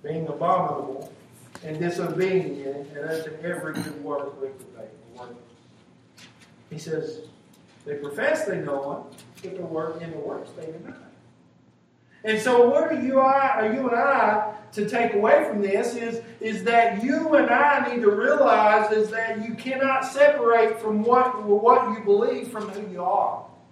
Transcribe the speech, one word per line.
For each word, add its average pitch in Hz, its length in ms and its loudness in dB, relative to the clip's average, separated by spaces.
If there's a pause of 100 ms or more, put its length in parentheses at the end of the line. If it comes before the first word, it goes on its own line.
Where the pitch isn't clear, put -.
being 156 240 -6
abominable 147 840 -4 (520)
and 156 160 -10
disobedient, 156 1160 -4
and 151 140 -10
unto 160 220 -6 (100)
every 160 320 -8
good 147 300 -10
work 143 360 -8
reprobate." 117 500 -14 (240)
The - 60 -20
work. 120 160 -18 (1300)
He 160 80 -14
says, 156 440 -8 (640)
"They 440 100 -8
profess 311 500 -2
they 175 140 -4
know 147 340 -6
Him, - 300 -16 (180)
but 185 160 -12
the 175 80 -8
work, 160 360 -6
in 165 100 -10
the 156 60 -10
works - 340 -10
they 165 140 -14
deny 160 260 -14
Him." - 100 -20 (1200)
And 220 160 0
so 240 260 6
what 311 240 2
are 247 100 -2
you, 262 180 2
I, 269 300 4 (100)
are 220 140 0
you 254 140 -2
and 240 100 0
I 226 560 2 (200)
to 208 160 -4
take 233 240 0
away 208 340 4
from 208 140 -2
this 226 340 -2
is, 233 260 -6 (200)
is 214 240 -6
that 233 360 2
you 311 340 0
and 269 140 4
I 247 380 2
need 240 140 -4
to 208 100 6
realize 214 800 4
is 214 200 2
that 226 360 -4
you 233 60 -8
cannot 262 500 -2
separate 240 760 4
from 214 220 -2
what, 233 400 4
what 214 540 4
you 196 60 -12
believe 214 460 2
from 208 200 -8
who 196 220 -10
you 175 100 -10
are. 185 440 -2 (260)